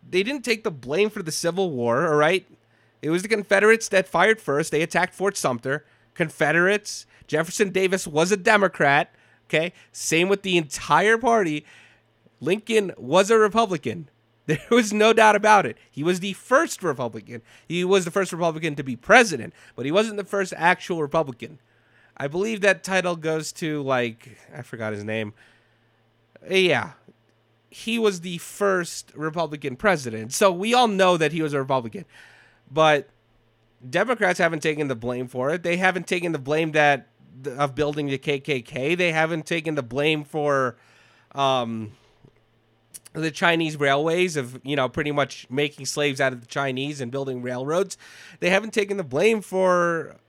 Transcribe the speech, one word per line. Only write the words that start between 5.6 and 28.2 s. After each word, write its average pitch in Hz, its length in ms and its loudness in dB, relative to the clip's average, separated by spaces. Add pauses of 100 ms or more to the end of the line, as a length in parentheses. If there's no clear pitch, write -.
Confederates. 175 920 0 (200)
Jefferson 165 440 -2
Davis 185 360 0
was 165 240 0
a 208 60 2
Democrat, 180 760 2 (360)
okay? 165 240 -2 (180)
Same 170 380 0
with 196 140 0
the 185 140 0
entire 175 600 2
party. 214 460 0 (760)
Lincoln 202 560 0
was 180 340 2
a 226 80 6
Republican. 190 760 0
<laughs> - 320 -20
There 151 140 0 (100)
was 226 220 4
no 208 200 6
doubt 220 220 6
about 208 320 6
it. 110 100 -6 (140)
He 139 140 -8
was 180 160 0
the 190 140 -6
first 269 500 0
Republican. 117 580 -6 (240)
He 175 160 -2
was 185 220 4
the 170 80 -8
first 190 200 -2
Republican 160 440 -2
to 143 80 -6
be 131 100 -6
president, 180 580 4 (220)
but 123 120 -8
he 143 40 -4
wasn't 208 280 0
the 202 60 -8
first 196 320 -4
actual 175 460 2
Republican. 143 560 -4 (580)
I 143 120 -6
believe 202 320 -4
that 190 240 2
title 180 320 -2
goes 160 380 -4
to, 151 280 -6
like, 123 560 -2 (180)
I 139 60 -12
forgot 110 300 -8
his 104 100 -8
name. 110 320 -4 (1120)
Yeah. 165 440 2 (800)
He - 280 -6
was 208 220 0